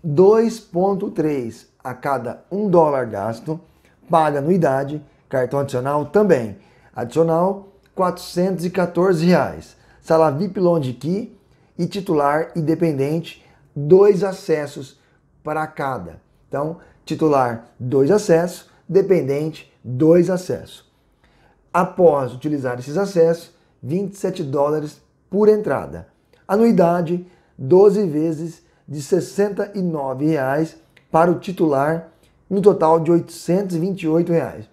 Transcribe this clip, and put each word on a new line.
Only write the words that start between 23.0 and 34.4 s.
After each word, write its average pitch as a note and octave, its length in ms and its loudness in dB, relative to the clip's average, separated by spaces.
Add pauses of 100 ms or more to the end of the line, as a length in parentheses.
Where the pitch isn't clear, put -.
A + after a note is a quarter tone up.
vinte F#3+ 320 -6
e - 20 -20
sete F#3 260 -6
dólares D3 600 -4 (260)
por G#3 220 4
entrada. A2 580 -2 (400)
Anuidade, F3+ 800 2 (320)
doze F#3 480 4
vezes D#3 560 -4 (260)
de C#3+ 140 -10
sessenta G3+ 720 -2
e G3 80 -4
nove C#3+ 440 -4
reais D3+ 500 -2 (340)
para E3 200 4
o F3 80 0
titular, D#3+ 680 -2 (400)
no F#3+ 140 0
total E3 380 4
de D#3 100 -2
oitocentos F3 640 0
e - 20 -2
vinte F#3 260 -4
e D#3+ 40 -2
oito E3+ 240 0
reais. A2 400 -4